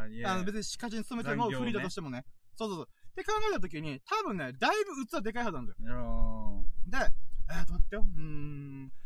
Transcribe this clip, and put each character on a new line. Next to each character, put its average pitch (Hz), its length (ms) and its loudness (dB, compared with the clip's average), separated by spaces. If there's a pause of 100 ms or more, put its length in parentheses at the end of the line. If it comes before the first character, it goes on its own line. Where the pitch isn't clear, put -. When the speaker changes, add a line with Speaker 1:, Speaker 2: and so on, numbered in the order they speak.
Speaker 1:
ー、 - 0 -
い 220 100 -10
や。 190 160 -4
Speaker 2:
あ 185 40 -4
の、 185 60 -4
別 208 120 -4
に 208 80 -6
社 - 140 -10
会 240 120 -8
人 220 140 -6
勤 233 180 -8
め - 60 -8
て - 80 -4
も 233 80 -2
Speaker 1:
残 208 80 -4
業 135 80 -6
ね。 - 60 -4
Speaker 2:
フ - 0 -
リ 240 60 -4
ー - 40 -4
だ - 80 -6
と 185 60 -8
し - 40 -12
て 202 60 -10
も 151 100 -10
ね。 123 140 -12 (320)
そ 226 100 -8
う - 20 -6
そ 196 60 -8
う 165 40 -10
そ 143 40 -10
う。 - 60 -18
っ - 20 -20 (240)
て 381 100 -10
考 - 80 -6 (160)
え 403 60 -2
た 247 60 -2
時 160 200 -4
に、 302 200 -10
多 440 240 -6
分 247 120 -6
ね、 143 220 -8
だ 226 100 0
い - 20 2 (140)
ぶ 277 220 -12
器 302 160 -8
で 220 100 -6
か 240 100 -6
い - 20 -4
は 220 80 -4
ず 151 40 -8
な 127 60 -10
ん - 40 -4
だ - 60 -4
よ。 - 140 -12
Speaker 1:
あ 117 40 2 (1000)
ー。 - 0 -
Speaker 2:
で、 262 80 0 (520)
え - 20 -6 (100)
ー 170 40 8
と、 160 80 4
待 180 100 8
っ - 40 2
て - 60 -2
よ。 208 80 -4
う - 20 12 (140)
ー - 20 6
ん。 143 680 -4 (160)